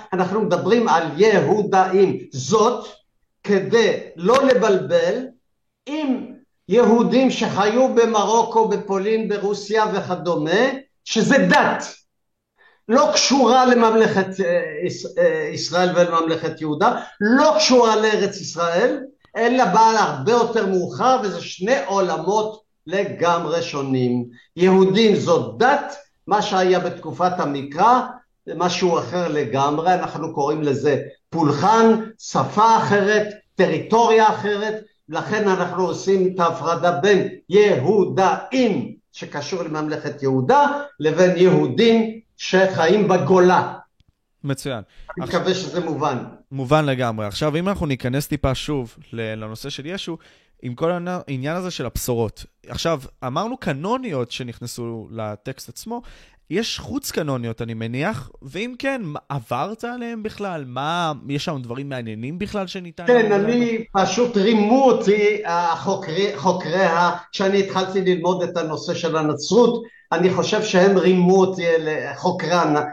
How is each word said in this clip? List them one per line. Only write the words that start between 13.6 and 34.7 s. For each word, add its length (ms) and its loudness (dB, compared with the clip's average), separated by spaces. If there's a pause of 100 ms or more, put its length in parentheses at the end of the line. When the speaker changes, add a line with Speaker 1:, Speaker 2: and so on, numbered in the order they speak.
Speaker 1:
לממלכת, 600 4 (140)
אה, 220 0 (240)
יש-, 200 -8 (120)
אה, 340 2
ישראל 440 -2
ולממלכת 640 0
יהודה, 400 0 (200)
לא 360 4
קשורה 400 4
לארץ 440 0
ישראל, 580 -2 (380)
אלא 280 2
באה 380 4
הרבה 300 -2
יותר 340 0
מאוחר, 560 0
וזה 180 -6
שני 460 -2
עולמות 760 -2 (240)
לגמרי 760 -2
שונים. 600 -2 (320)
יהודים 600 4
זאת 420 0
דת, 360 0 (320)
מה 160 0
שהיה 380 2
בתקופת 580 -4
המקרא, 640 0 (460)
זה 100 -10
משהו 420 0
אחר 300 -4
לגמרי, 640 0
אנחנו 400 -6
קוראים 280 -2
לזה 400 0 (280)
פולחן, 720 4 (180)
שפה 580 2
אחרת, 500 2 (280)
טריטוריה 720 4
אחרת, 460 -4 (340)